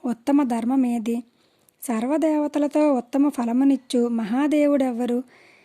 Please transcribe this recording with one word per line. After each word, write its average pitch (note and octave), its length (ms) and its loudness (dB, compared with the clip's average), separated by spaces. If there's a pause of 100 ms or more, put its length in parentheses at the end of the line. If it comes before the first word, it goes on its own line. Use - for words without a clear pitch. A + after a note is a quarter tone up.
ఉత్తమ C#4+ 380 0
ధర్మమేది? A#3+ 800 -2 (600)
సర్వదేవతలతో D4 1120 0
ఉత్తమ C4+ 360 0
ఫలమునిచ్చు B3 800 0
మహాదేవుడెవ్వరు? B3+ 1120 0 (420)